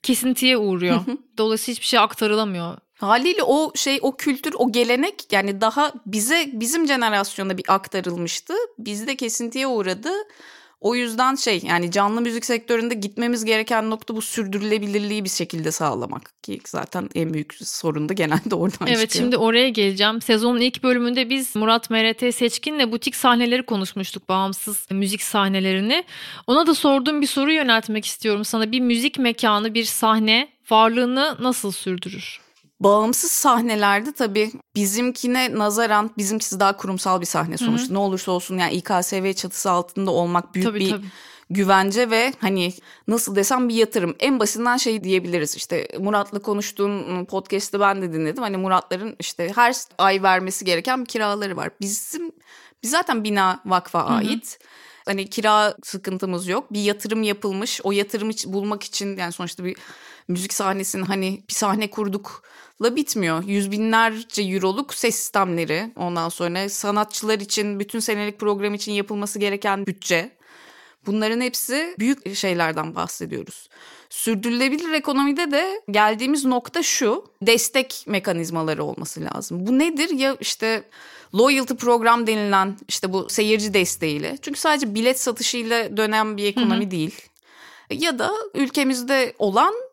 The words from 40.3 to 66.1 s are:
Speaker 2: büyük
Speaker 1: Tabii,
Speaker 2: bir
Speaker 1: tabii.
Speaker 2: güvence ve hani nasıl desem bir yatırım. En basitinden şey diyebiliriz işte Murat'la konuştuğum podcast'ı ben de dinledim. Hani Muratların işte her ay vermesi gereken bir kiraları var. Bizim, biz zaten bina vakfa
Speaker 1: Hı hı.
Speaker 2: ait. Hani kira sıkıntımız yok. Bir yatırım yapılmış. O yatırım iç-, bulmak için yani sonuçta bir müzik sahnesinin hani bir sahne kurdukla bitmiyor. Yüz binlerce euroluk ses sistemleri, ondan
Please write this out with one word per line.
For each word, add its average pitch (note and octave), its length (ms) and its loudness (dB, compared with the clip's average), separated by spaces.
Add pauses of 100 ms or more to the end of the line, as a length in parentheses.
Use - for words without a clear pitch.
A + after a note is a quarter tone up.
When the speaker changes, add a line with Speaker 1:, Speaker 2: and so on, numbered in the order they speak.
Speaker 2:
büyük F#3+ 140 0
Speaker 1:
Tabii, G#3 120 -2
Speaker 2:
bir F#3+ 100 2
Speaker 1:
tabii. G3+ 160 -4 (440)
Speaker 2:
güvence G3 600 4
ve A#3 300 2
hani F#3+ 320 0 (360)
nasıl G#3+ 280 0
desem B3 320 2
bir A3+ 60 -2
yatırım. G#3+ 460 2
En C4 200 4
basitinden A#3 360 2
şey A3 280 0
diyebiliriz F3 520 0
işte - 320 -4 (100)
Murat'la G3+ 400 -2
konuştuğum G3+ 840 -4
podcast'ı G3 560 -4
ben G3 220 2
de F3 100 -4
dinledim. D#3+ 300 -2
Hani G3 140 -4
Muratların F#3 640 -2
işte F3 340 -6
her A#3+ 220 4 (220)
ay F#3+ 240 4
vermesi F#3 420 2
gereken F#3 360 0
bir A#3+ 60 -6
kiraları G3+ 500 -2
var. - 140 -4 (100)
Bizim, D4+ 520 -8 (500)
biz A3+ 80 -6
zaten D4 340 0
bina G3 400 2
vakfa F3+ 400 0
Speaker 1:
Hı - 40 -2
hı. - 80 2
Speaker 2:
ait. A3+ 420 -4 (480)
Hani G3 240 -4
kira G#3+ 520 4
sıkıntımız F#3 680 -6
yok. G#3 240 -4
Bir G#3 80 -2
yatırım G3+ 420 -2
yapılmış. G3+ 640 -2
O G3 80 0
yatırım G3+ 380 -2
iç-, - 160 -6
bulmak G3+ 360 -4
için G3 340 -6
yani F3 160 -6
sonuçta F3+ 320 -10
bir F3+ 120 -6 (520)
müzik F3+ 240 -4
sahnesinin G3 500 -2
hani F#3+ 460 -4
bir - 60 -6
sahne G#3 360 0
kurdukla G#3 1040 -4
bitmiyor. F3+ 480 -2
Yüz G3+ 260 0
binlerce A3 720 0
euroluk F#3+ 520 -2
ses A3+ 200 0
sistemleri, F3+ 800 -2
ondan F3 320 -2